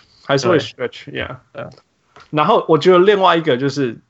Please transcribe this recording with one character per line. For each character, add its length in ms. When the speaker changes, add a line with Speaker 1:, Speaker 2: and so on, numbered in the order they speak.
Speaker 1:
还 120
是 120
会 100
stretch， 500
Speaker 2:
对。 120
Speaker 1:
yeah。 160
Speaker 2:
对 100
啊。 60
Speaker 1:
然 140
后 220
我 100
觉 140
得 80
另 220
外 160
一 40
个 140
就 140
是 280